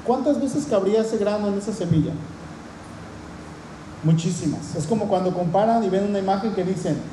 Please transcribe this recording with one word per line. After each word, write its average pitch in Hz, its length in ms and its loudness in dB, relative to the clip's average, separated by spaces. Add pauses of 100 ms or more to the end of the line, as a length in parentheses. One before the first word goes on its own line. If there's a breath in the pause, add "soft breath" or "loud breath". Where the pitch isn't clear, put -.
¿Cuántas 269 380 2
veces 277 260 -2
cabría 208 340 4
ese 220 160 0
grano 208 320 0
en 196 100 0
esa 214 120 -6
semilla? 170 420 2 (1900)
Muchísimas. 165 760 2
Es 160 120 -4
como 214 200 2
cuando 185 240 2
comparan 190 520 4
y 190 60 2
ven 196 160 2
una 202 120 0
imagen 196 380 0
que 185 80 0
dicen 175 360 0 (140)